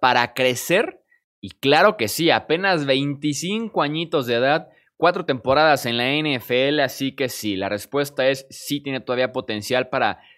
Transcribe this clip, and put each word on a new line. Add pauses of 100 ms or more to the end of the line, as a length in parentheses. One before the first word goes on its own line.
para
crecer? (400)
Y
claro
que
sí,
apenas
veinticinco
añitos
de
edad, (300)
cuatro
temporadas
en
la
N
F
L,
así
que
sí,
la
respuesta
es
sí
tiene
todavía
potencial
para (180)